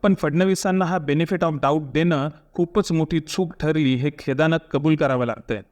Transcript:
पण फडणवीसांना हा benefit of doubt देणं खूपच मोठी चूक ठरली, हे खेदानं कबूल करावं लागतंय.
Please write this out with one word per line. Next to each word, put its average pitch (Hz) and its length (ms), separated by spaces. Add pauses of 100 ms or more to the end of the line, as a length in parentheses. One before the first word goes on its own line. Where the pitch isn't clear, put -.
पण 196 100
फडणवीसांना 185 720
हा 180 120
benefit 160 460
of 165 80
doubt 147 300 (120)
देणं 156 360 (240)
खूपच 180 380
मोठी 160 280
चूक 165 400
ठरली, 151 360
हे 143 240
खेदानं 156 380 (140)
कबूल 147 240
करावं 135 300
लागतंय. 110 360 (100)